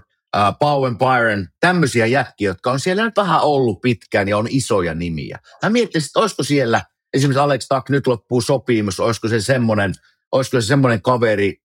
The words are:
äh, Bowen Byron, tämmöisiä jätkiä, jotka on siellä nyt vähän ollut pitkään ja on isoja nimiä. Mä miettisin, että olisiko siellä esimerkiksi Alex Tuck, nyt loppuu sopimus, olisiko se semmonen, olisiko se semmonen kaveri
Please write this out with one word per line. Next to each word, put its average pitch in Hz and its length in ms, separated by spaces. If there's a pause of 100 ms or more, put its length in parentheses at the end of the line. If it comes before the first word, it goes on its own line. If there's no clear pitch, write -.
(380)
äh, 101 220
Bowen 135 380
Byron, 117 500 (120)
tämmöisiä 160 460
jätkiä, 113 440
jotka 92 220
on 135 80
siellä 185 240
nyt 226 140
vähän 170 240
ollut 131 400
pitkään 110 460
ja 104 100
on 110 120
isoja 101 460
nimiä. 80 440 (240)
Mä 170 60
miettisin, 220 380
että - 120
olisiko 180 240
siellä 123 400 (300)
esimerkiksi 135 260
Alex 143 280
Tuck, 131 220
nyt 139 180
loppuu 123 340
sopimus, 110 580
olisiko 113 280
se 110 140
semmonen, 107 520 (380)
olisiko 131 300
se 104 60
semmonen 127 340
kaveri 107 640